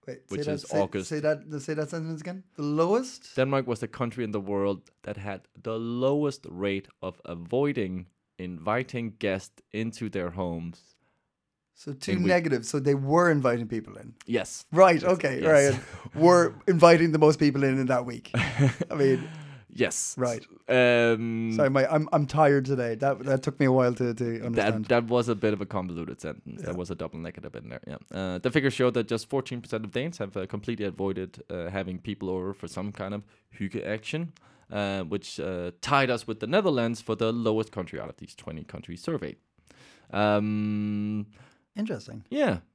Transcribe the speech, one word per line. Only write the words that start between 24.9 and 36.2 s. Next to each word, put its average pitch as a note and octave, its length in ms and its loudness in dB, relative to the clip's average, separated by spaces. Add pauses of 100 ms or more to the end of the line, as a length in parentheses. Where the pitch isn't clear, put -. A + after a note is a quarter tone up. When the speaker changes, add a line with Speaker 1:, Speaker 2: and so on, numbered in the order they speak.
Speaker 2:
was A#2+ 220 2
a A#2 60 2
bit G#2 180 0
of G2+ 80 -4
a G2+ 60 -8
convoluted F2 520 -6
sentence. - 420 -12
Speaker 1:
Yeah. D#2 60 -8
Speaker 2:
There F2 80 -6
was F2+ 140 -8
a F#2 60 -6
double D#2+ 240 -10
negative E2 360 -14
in A1+ 140 -14
there. A#1+ 180 -14
Yeah. C#2 100 -12 (140)
Uh, F#2 280 -6
the B2+ 100 -2
figures C3+ 240 0
show B2 180 2
that A#2 160 -2
just - 220 -6
fourteen C3 320 -4
percent A2 240 -8
of G2+ 60 -12
Danes D#3 260 -6
have, F#2+ 180 -8
uh, F#2+ 120 -6
completely G#2 380 -6
avoided, F#2+ 640 -6
uh, F2 180 -8
having F#2 300 -6
people G2 320 -8
over F#2 240 -6
for - 120 -14
some G2 240 -8
kind G2 220 -8
of G#2 80 -8 (380)
hygge G2+ 260 -6
action, D#3 480 -6 (380)
uh, G2 320 -4
which, F2+ 360 -8
uh, F2+ 320 -6 (100)
tied C3+ 280 2
us A#2+ 180 -4